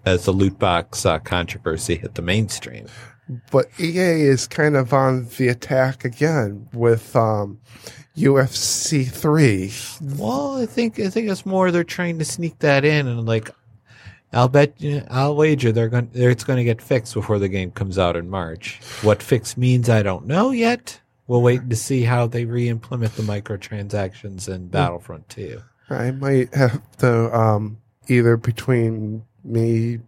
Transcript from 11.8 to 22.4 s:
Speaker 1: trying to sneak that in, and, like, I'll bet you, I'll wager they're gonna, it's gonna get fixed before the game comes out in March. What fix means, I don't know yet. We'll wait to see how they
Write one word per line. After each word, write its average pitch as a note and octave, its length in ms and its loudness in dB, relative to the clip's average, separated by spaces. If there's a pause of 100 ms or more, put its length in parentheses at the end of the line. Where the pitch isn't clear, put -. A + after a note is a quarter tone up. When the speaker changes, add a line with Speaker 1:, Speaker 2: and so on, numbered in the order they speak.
Speaker 1:
trying E3+ 340 -4
to D#3 60 -2
sneak E3+ 360 -6
that C#3 240 4
in, D3 220 2
and, A#2 200 -4
like, A2+ 220 0 (840)
I'll B2 160 4
bet D3 300 4
you, C#3+ 300 -4
I'll C#3 280 -2
wager C#3+ 340 4
they're A2+ 180 2
gonna, A#2+ 260 0
it's B2 280 4
gonna B2+ 220 0
get A#2 180 0
fixed B2 320 -2
before G#2 240 0
the G2 100 0
game F#2 220 -4
comes F#2 260 -4
out F2 200 2
in E2+ 120 -6
March. E2+ 520 -8 (220)
What G#2+ 200 4
fix - 340 -2
means, B2 320 4
I A2 140 4
don't F#2+ 240 -4
know G3 240 0
yet. A#3 500 -2 (280)
We'll A#2+ 140 4
wait B2 280 2
to A2+ 60 0
see B2+ 260 0
how A#2+ 240 2
they A#2+ 180 -4